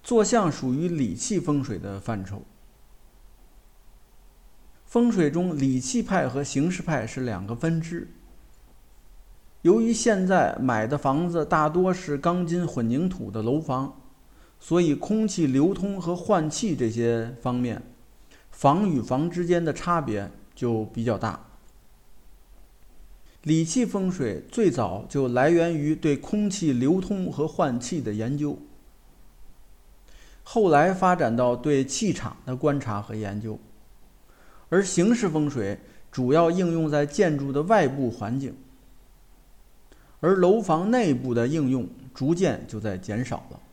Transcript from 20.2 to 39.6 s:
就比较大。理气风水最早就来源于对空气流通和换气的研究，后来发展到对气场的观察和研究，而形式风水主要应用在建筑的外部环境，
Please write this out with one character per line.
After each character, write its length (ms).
就 320
比 200
较 120
大。 300
理 220
气 180
风 280
水 400
最 180
早 400
就 180
来 220
源 260
于 200
对 200
空 320
气 240
流 300
通 300
和 160
换 320
气 200
的 140
研 240
究， 180
后 260
来 240
发 220
展 200
到 200
对 280
气 300
场 320
的 100
观 240
察 220
和 140
研 260
究， 160
而 140
形 320
式 120
风 220
水 300
主 220
要 180
应 200
用 160
在 160
建 320
筑 160
的 120
外 240
部 240
环 280
境， 160